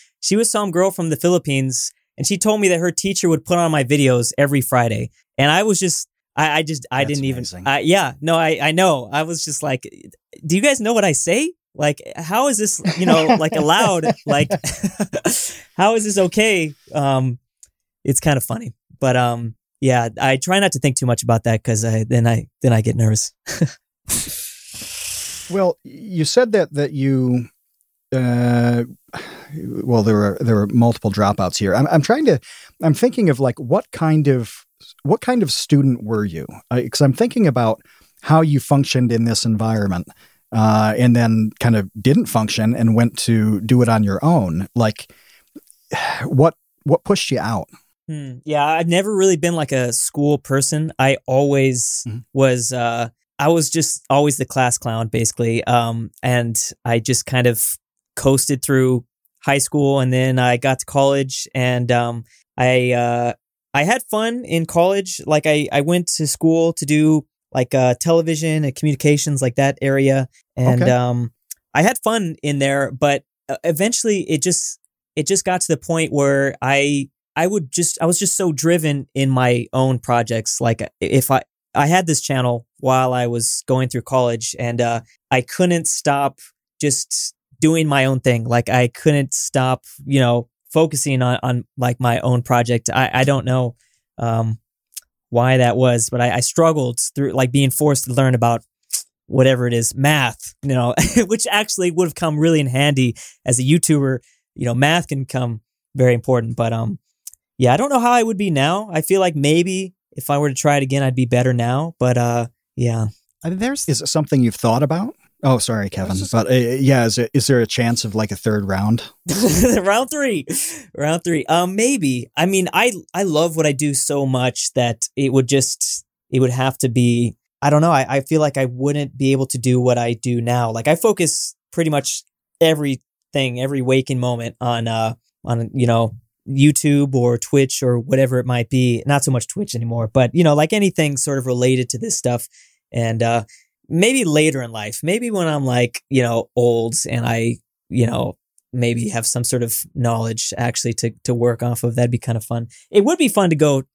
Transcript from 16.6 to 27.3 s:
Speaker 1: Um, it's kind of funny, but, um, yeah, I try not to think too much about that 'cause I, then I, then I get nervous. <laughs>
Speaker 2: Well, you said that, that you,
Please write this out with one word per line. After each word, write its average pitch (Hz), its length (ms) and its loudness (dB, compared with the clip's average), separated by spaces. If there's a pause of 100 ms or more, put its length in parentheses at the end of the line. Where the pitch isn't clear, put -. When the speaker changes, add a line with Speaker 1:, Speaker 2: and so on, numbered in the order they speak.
Speaker 1:
Um, 131 440 0 (680)
it's - 160 0
kind 147 160 2
of - 80 -2
funny, 185 300 -8 (260)
but, 131 160 2
um, 120 380 -2 (260)
yeah, 123 300 2 (100)
I 135 160 2
try 180 240 0
not 196 120 2
to 143 60 -4
think 131 200 0
too 131 80 -2
much 120 160 0
about 117 220 2
that 113 200 0
'cause 110 200 0
I, 110 200 0
then 120 240 2
I, 110 180 0 (160)
then 127 100 4
I 110 100 4
get 117 140 -2
nervous. 110 360 0 (140)
<laughs> - 300 -4 (1700)
Speaker 2:
Well, 185 320 0
you 165 420 -6
said 240 280 2
that, 170 220 2
that 147 180 -2
you, 131 560 0 (640)